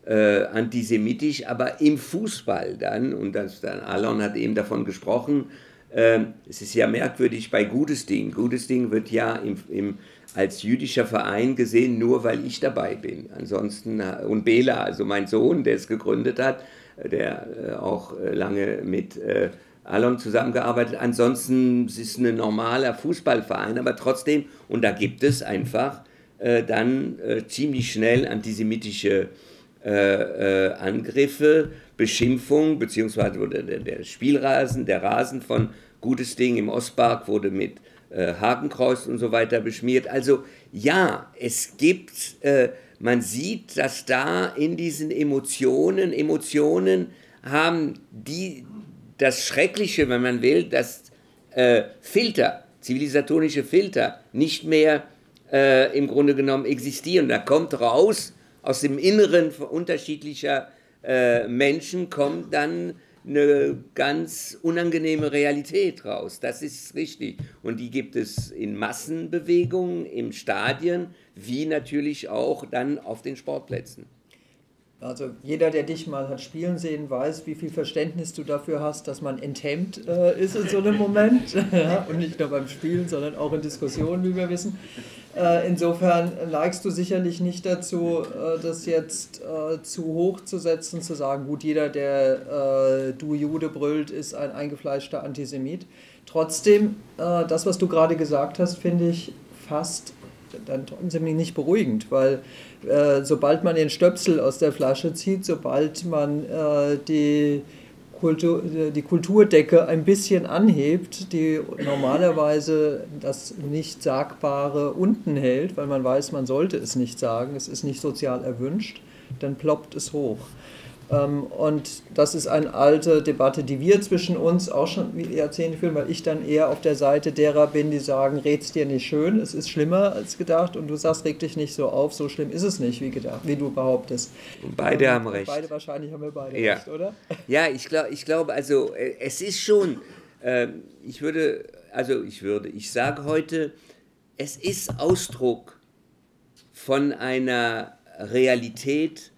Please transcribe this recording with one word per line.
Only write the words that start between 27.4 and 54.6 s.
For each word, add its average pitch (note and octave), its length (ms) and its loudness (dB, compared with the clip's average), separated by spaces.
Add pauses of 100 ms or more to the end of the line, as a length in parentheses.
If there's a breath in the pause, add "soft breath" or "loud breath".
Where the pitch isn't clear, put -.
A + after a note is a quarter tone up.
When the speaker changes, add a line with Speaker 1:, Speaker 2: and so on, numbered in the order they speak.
Speaker 1:
ziemlich C3 460 -2
schnell A#2 360 4
antisemitische, G#2+ 1000 -2 (560 loud breath)
äh, G2 840 2
äh, F#2 80 0
Angriffe, C#3 960 2 (260 loud breath)
Beschimpfung, C3 840 2
beziehungsweise A2 600 0
wurde G#2 240 -4
der, - 140 -6
der - 260 -2
Spielrasen, C3+ 840 2
der F#2 160 2
Rasen A#2+ 380 0
von A#2 300 0 (300 loud breath)
Gutes B2+ 360 -2
Ding B2 200 4
im G#2+ 120 0
Ostpark A#2 600 2
wurde G2 220 2
mit, G2 280 -4 (320 soft breath)
äh, F2 240 0
Hakenkreuz B2+ 720 0
und B2 120 -4
so A2 140 0
weiter A2+ 280 2
beschmiert. A#2+ 480 0
Also C3 360 2 (280 loud breath)
ja, D#3 680 0
es - 400 -6
gibt, F3+ 340 2 (300)
äh, C#3 280 6 (280 loud breath)
man A#2+ 240 2
sieht, C#3 540 -6
dass C3+ 280 -2
da D#3+ 420 0
in E3 300 -2
diesen D#3 340 -4
Emotionen, D3 1000 0
Emotionen D#3 960 2 (340 loud breath)
haben D#3 520 0 (160)
die, C#3 540 -10 (540)
das C3+ 260 2
Schreckliche, F3+ 640 0
wenn B2 140 2
man B2 200 0
will, D#3+ 220 4
dass, - 400 -2 (460 soft breath)
äh, B2 320 6 (180)
Filter, G3+ 640 0 (160)
zivilisatorische C#3+ 840 0
Filter E3+ 560 2 (120)
nicht D#3 320 0